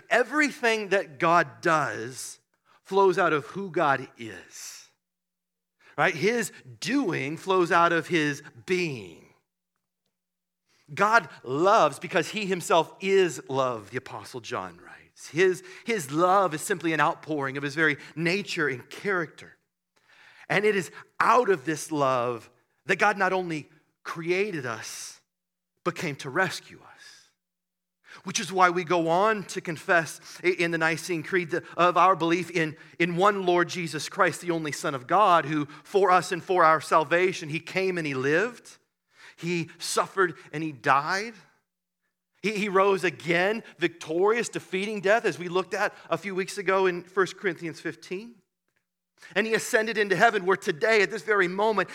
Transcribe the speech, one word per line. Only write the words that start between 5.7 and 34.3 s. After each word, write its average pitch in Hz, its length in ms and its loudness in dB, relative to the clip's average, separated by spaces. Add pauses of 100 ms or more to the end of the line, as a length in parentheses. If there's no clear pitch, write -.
right? 165 160 2
His 208 380 -2 (300)
doing 160 560 -2
flows 185 340 2
out 170 220 6
of 160 140 -2
his 151 360 0 (220)
being. 131 540 -4 (1700)
God 202 360 4 (160)
loves 156 540 4
because 175 280 -2
he 208 180 -6
himself 175 540 0
is 190 480 2
love, 123 440 -2
the 123 60 -8
Apostle 117 440 -12
John 95 440 -8
writes. - 440 -20
His, 180 340 0 (220)
his 180 260 -4
love 180 420 4
is 156 80 -6
simply 170 300 -2
an 156 80 -2
outpouring 147 560 -2
of 143 80 -8
his 139 120 -6
very 156 200 2 (220)
nature 170 500 -2
and 127 220 -6
character. 170 680 -8 (920)
And 190 160 0
it 214 100 2
is 185 160 -4 (300)
out 220 280 2
of 165 140 0
this 151 260 -6
love 127 600 -2 (380)
that 175 120 -2
God 208 180 2
not 185 140 0
only 170 380 -6 (340)
created 170 640 -4
us, - 560 -12 (640)
but 170 100 -2
came 147 220 -6
to 143 120 -12
rescue 143 500 -4
us. - 80 -20 (1400)
Which 196 160 -6
is 170 100 -8
why 185 180 6
we 180 140 0
go 170 240 2
on 196 380 2
to - 160 -10
confess 165 580 0 (240)
i-, 170 60 2
in 170 220 0
the 165 60 -4
Nicene 160 460 -2
Creed 180 280 -2
the, 160 120 -4 (140)
of 175 180 4
our 180 220 6
belief 170 340 0
in, 160 240 4 (240)
in 170 160 0
one 196 300 2
Lord 175 240 4
Jesus 156 400 -8
Christ, 185 320 0